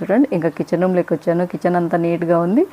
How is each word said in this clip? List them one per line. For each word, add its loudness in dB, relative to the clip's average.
చూడండి. 2
ఇంకా 0
కిచెన్ -4
రూమ్లోకి 0
వచ్చాను, 0
కిచెన్ -2
అంతా 0
నీట్గా 0
ఉంది. 2